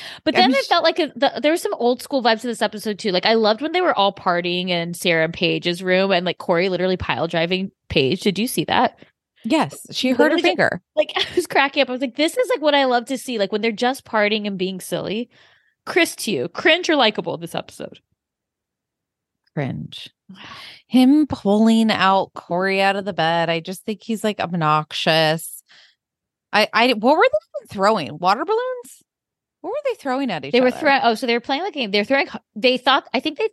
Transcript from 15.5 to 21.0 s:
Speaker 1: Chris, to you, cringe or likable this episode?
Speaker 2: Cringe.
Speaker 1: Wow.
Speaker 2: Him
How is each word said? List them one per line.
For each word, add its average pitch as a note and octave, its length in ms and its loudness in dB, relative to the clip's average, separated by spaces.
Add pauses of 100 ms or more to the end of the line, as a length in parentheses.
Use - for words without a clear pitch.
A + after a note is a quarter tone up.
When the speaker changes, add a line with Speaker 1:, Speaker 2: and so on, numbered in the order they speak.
Speaker 1:
Chris, - 320 0
to - 140 -6
you, D3 180 -2
cringe F4 400 0
or D#4+ 80 4
likable G#3+ 400 0
this E3 180 -12
episode? - 460 -12 (1500)
Speaker 2:
Cringe. - 560 -8 (200)
Speaker 1:
Wow. F#3+ 80 -20 (480)
Speaker 2:
Him C4+ 400 4